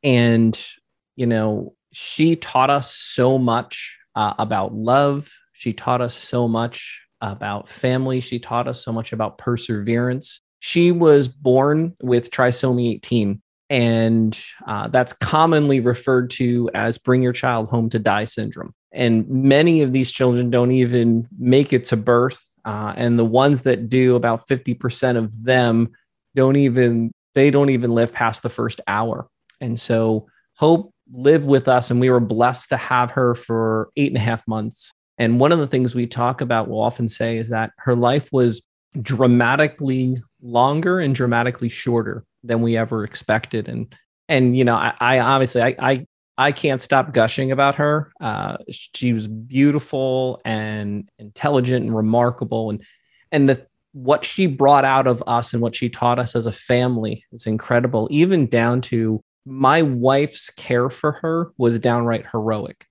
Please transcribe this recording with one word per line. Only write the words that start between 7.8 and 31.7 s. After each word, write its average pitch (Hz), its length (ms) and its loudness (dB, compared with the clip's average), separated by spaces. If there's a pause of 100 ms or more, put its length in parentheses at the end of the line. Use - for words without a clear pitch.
She 123 180 -8
taught 120 300 -4
us 123 160 -10
so 120 80 -8
much 113 220 -8
about 110 240 -10
perseverance. 120 1040 -4 (160)
She 170 340 2
was 156 340 6
born 143 760 0
with 123 280 0
trisomy 123 680 0
eighteen, 104 440 -2 (300)
and, 113 680 2 (280)
uh, 107 220 -8
that's 127 260 0
commonly 151 680 2
referred 123 500 0
to 120 440 0
as 110 240 -2
bring 127 240 2
your 123 100 0
child 117 380 -2
home 117 200 0
to 117 80 -2
die 104 280 0
syndrome. - 480 -10 (180)
And 117 360 2
many 139 520 4
of 135 120 0
these 131 200 0
children 123 380 2
don't 123 220 2
even 120 540 2 (120)
make 131 340 4
it 123 120 2
to - 120 0
birth. 120 440 2 (260)
Uh, 107 300 -6
and 120 220 0
the 117 60 4
ones 131 380 2
that 117 260 0
do, 127 280 4
about 117 320 -2
fifty 127 260 -2
percent 123 440 -2
of 110 260 -6
them 117 460 2 (440)
don't 135 220 4
even, 120 540 2 (240)
they 139 160 6
don't 139 200 2
even 120 240 0
live 117 180 2
past 113 300 -2
the 120 80 -6
first 117 360 -6
hour. 110 400 -4 (360)
And 117 180 -6
so 113 460 0 (300)
Hope 170 360 2 (200)
lived 143 340 2
with 135 220 2
us, 123 220 2